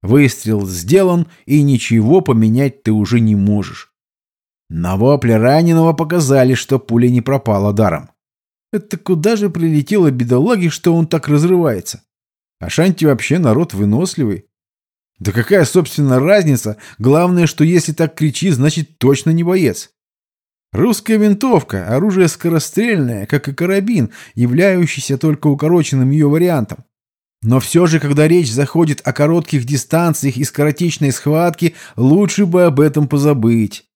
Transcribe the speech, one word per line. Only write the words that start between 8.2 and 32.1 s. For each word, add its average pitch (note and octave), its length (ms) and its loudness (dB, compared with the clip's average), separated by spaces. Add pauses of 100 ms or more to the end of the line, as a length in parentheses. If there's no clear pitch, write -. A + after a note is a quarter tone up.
Это G#3 240 -6
куда F#3+ 400 -2
же G3+ 120 -2
прилетело E3 640 0
бедолаге, C3+ 580 0
что E3+ 240 0
он E3 140 0
так D#3+ 220 -4
разрывается? D3 720 0 (580)
Ашанти E3 460 0
вообще C#3+ 340 0
народ D3 340 0
выносливый. G#2+ 720 -2 (760)
Да F2+ 120 -4
какая, C3 320 2
собственно, C#3 560 0
разница? D3 580 0 (220)
Главное, E3+ 480 2
что - 160 0
если D#3+ 300 0
так D#3+ 220 -4
кричит, D#3 400 -2
значит C#3+ 420 -2
точно C#3 320 0
не E3 140 0
боец. E3+ 480 -2 (840)
Русская A3 440 0
винтовка, G#3 760 0
оружие F#3 320 0
скорострельное, D#3+ 1000 -2
как C3+ 220 -4
и C#3 60 -8
карабин, F#3+ 560 -2 (260)
являющийся D3+ 840 0
только D3+ 300 -2
укороченным D3 600 0
её C#3+ 200 2
вариантом. D#3 540 -2 (600)
Но A#2+ 160 2
всё F3 260 0
же, D#3+ 140 0
когда D3 280 0
речь E3 240 2
заходит C#3+ 520 -2
о C3 80 -4
коротких D3 540 -2
дистанциях D3 720 -2
и C#3 80 -4
скоротечной D3+ 680 -2
схватке, E3 640 -2 (240)
лучше F3+ 480 2